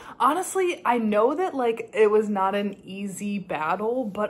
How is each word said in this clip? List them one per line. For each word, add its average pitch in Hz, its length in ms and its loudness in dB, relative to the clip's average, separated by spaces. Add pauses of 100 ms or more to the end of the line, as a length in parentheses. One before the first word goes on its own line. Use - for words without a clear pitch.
(200)
honestly, 349 680 0
I 240 140 2
know 220 340 4
that, 359 220 -2
like, 240 400 -2
it 214 160 6
was 214 180 4
not 196 240 0
an 202 300 -4
easy 202 560 -8
battle, 185 640 -2
but 208 240 -4